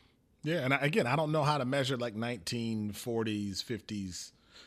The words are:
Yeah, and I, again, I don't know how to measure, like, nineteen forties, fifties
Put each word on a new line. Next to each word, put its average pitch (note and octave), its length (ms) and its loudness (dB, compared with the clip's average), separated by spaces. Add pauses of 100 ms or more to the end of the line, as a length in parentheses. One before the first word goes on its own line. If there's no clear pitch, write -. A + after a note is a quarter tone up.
(420)
Yeah, D#3+ 160 0
and C3+ 160 2
I, - 20 4
again, C#3+ 320 2
I C3 80 4
don't D#3 160 2
know D#3 100 4
how D3 160 4
to C3 60 0
measure, C3 320 2
like, A#2+ 180 -2
nineteen A2+ 800 -2
forties, G#2+ 720 -2
fifties G2+ 680 -6 (340)